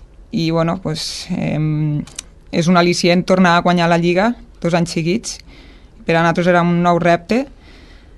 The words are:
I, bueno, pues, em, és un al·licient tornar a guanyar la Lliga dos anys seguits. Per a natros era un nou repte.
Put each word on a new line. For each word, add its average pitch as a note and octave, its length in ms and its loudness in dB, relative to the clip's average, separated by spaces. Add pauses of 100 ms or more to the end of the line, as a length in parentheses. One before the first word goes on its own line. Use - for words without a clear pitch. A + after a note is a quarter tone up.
(300)
I, E3 200 -2
bueno, E3 320 0
pues, - 480 -8
em, D3+ 720 -2 (520)
és E3 160 0
un F3+ 80 4
al·licient F3 480 2
tornar F#3 320 4
a F3 80 0
guanyar F3 240 2
la E3+ 80 2
Lliga F3+ 340 0 (300)
dos E3+ 120 0
anys E3+ 220 -2
seguits. F3 420 -4 (680)
Per E3 100 2
a E3 80 2
natros E3+ 260 0
era F3 120 4
un E3+ 200 2
nou F3 200 2
repte. F3 420 0 (720)